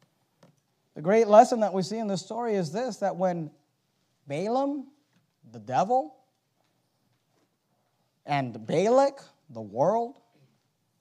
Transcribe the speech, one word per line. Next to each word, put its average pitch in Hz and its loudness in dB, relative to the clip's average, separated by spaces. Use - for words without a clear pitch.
The 156 -14
great 208 2
lesson 233 8
that 196 0
we 185 -2
see 220 -8
in 220 -6
this 190 -4
story 226 -4
is 160 -2
this, 226 -6
that 185 -4
when 170 -4
Balaam, 247 -4
the 120 -16
devil, 190 -2
and 120 -4
Balak, 247 2
the 117 -14
world, 175 -2